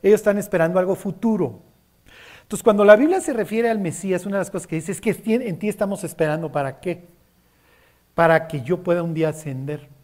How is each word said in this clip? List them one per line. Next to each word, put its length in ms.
ellos 180
están 200
esperando 400
algo 160
futuro. 640
Entonces, 220
cuando 200
la 120
Biblia 260
se 120
refiere 360
al 100
Mesías, 460
una 120
de 40
las 80
cosas 160
que 120
dice 160
es 80
que 140
"en 320
ti 100
estamos 340
esperando", 480
¿para 280
qué? 260
Para 320
que 160
yo 180
pueda 220
un 100
día 160
ascender. 580